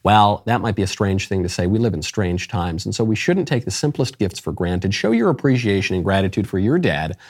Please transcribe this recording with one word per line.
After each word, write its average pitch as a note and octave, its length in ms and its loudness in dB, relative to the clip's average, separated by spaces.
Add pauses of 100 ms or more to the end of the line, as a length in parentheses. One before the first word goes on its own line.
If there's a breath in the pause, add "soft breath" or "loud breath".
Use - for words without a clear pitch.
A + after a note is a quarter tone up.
Well, G#2 440 6
that A#2 160 0
might G#2+ 120 0
be G2 80 0
a F#2+ 40 2
strange F#2+ 420 0
thing F#2+ 140 0
to F2 60 -2
say. F2 180 -2
We G#2 120 2
live A2+ 140 2
in D#2+ 80 -4
strange F2+ 480 -2
times, F2+ 380 -4
and G2+ 80 -4
so A#2 100 0
we A2 100 2
shouldn't F3+ 320 0
take A#2+ 200 -2
the - 40 -6
simplest - 460 -2
gifts - 240 -4
for - 100 -8
granted. F2 440 -2
Show G#3 180 0
your A3+ 160 2
appreciation A#2+ 680 0
and F#2 80 0
gratitude G2 460 0
for G2 100 -4
your A#2 200 0
dad E2 400 -2 (120)